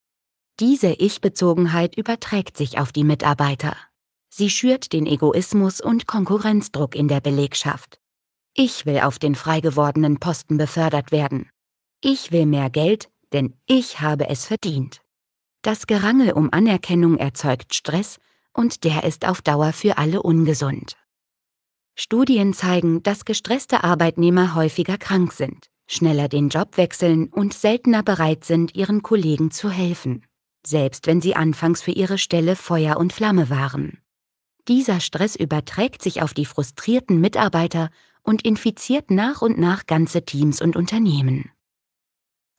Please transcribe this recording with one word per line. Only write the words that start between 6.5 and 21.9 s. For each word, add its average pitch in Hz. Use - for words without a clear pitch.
in 147
der 139
Belegschaft. 143
„Ich -
will 143
auf 135
den 143
frei 160
gewordenen 147
Posten 160
befördert 151
werden. 139
Ich 269
will 165
mehr 143
Geld, 160
denn 135
ich 254
habe 151
es -
verdient.“ 151
Das 214
Gerangel 214
um 151
Anerkennung 175
erzeugt 135
Stress -
und 233
der 160
ist -
auf 185
Dauer 156
für -
alle 156
ungesund. 156